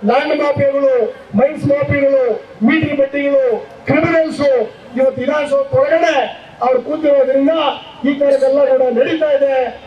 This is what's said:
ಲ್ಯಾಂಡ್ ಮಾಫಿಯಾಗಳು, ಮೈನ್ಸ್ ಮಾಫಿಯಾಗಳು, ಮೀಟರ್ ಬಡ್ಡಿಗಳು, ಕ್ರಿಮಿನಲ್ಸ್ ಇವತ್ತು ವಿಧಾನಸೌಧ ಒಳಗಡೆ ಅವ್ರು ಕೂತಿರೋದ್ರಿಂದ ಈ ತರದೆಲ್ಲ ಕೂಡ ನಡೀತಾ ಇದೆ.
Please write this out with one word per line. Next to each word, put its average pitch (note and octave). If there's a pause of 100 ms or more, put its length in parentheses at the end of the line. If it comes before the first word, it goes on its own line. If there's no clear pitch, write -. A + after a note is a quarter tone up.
ಲ್ಯಾಂಡ್ D4
ಮಾಫಿಯಾಗಳು, C#4 (340)
ಮೈನ್ಸ್ C#4+
ಮಾಫಿಯಾಗಳು, C#4 (340)
ಮೀಟರ್ D4
ಬಡ್ಡಿಗಳು, C4+ (180)
ಕ್ರಿಮಿನಲ್ಸ್ D#4+ (560)
ಇವತ್ತು C4
ವಿಧಾನಸೌಧ C#4+
ಒಳಗಡೆ E4 (200)
ಅವ್ರು B3
ಕೂತಿರೋದ್ರಿಂದ C#4 (600)
ಈ C#4+
ತರದೆಲ್ಲ C#4
ಕೂಡ C4
ನಡೀತಾ D4+
ಇದೆ. C4+ (200)